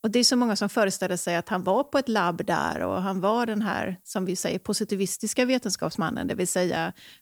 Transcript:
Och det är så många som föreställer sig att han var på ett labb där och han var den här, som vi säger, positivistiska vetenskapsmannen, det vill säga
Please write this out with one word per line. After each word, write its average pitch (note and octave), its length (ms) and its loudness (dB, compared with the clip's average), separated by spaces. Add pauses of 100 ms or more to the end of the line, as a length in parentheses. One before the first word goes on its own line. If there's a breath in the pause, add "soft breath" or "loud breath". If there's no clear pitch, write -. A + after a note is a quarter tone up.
Och A3 80 0
det A3+ 80 2
är B3 60 6
så B3+ 120 4
många A#3+ 200 2
som G3+ 120 0
föreställer F#3+ 480 0
sig F3 200 0
att E3+ 120 -2
han F#3 160 -2
var G#3+ 200 4
på - 140 -2
ett C4 100 0
labb F3 380 0
där D#3 340 0
och F3+ 220 0
han F#3+ 180 -2
var A3 260 2
den G#3+ 160 -2
här, F#3 420 -2
som F#3 200 -4
vi F3+ 120 -2
säger, - 220 -2
positivistiska G#3 840 -2
vetenskapsmannen, F#3+ 840 -2
det - 80 -4
vill F3+ 140 -2
säga F3 440 0 (300 loud breath)